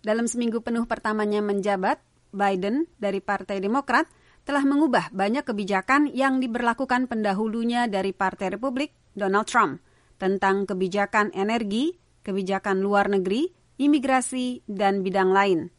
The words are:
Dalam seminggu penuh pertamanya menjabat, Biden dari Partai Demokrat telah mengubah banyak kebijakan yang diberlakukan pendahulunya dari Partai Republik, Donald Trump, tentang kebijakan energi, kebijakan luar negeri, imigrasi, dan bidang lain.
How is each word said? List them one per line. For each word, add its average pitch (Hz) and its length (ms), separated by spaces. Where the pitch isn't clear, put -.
Dalam 226 240
seminggu 233 400
penuh 233 240
pertamanya 214 480
menjabat, 202 640
Biden 202 640
dari 196 240
Partai 196 400
Demokrat 254 480
telah 277 240
mengubah 277 480
banyak 208 320
kebijakan 214 640
yang 262 320
diberlakukan 247 720
pendahulunya 226 720
dari 196 240
Partai 190 480
Republik, 262 320
Donald 202 320
Trump, 175 400
tentang 190 480
kebijakan 202 720
energi, 226 560
kebijakan 190 560
luar 202 240
negeri, 202 480
imigrasi, 262 880
dan 196 400
bidang 190 240
lain. 190 500